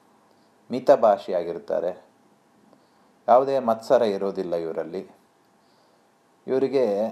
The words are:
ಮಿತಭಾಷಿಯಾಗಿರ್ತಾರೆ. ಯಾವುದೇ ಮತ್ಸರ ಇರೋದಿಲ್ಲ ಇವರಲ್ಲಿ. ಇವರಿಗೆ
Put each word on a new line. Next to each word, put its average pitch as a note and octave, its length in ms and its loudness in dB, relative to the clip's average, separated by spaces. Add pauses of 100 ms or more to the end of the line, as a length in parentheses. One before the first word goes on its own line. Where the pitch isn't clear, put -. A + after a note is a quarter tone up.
(720)
ಮಿತಭಾಷಿಯಾಗಿರ್ತಾರೆ. F#2 1300 0 (1200)
ಯಾವುದೇ C3+ 300 4
ಮತ್ಸರ A#2 440 2
ಇರೋದಿಲ್ಲ F#2+ 520 -2
ಇವರಲ್ಲಿ. E2 540 -6 (1400)
ಇವರಿಗೆ C3 380 0 (280)